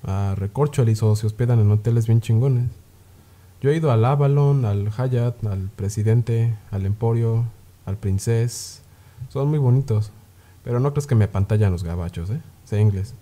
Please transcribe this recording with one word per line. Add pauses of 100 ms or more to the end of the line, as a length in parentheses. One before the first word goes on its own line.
a
Recorcholis
o
se
hospedan
en
hoteles
bien
chingones. (880)
Yo
he
ido
al
Avalon,
al
Hyatt,
al
Presidente, (140)
al
Emporio, (380)
al
Princess. (460)
Son
muy
bonitos, (500)
pero
no
crees
que
me
apantallan
los
gabachos,
¿eh? (240)
Sé
inglés.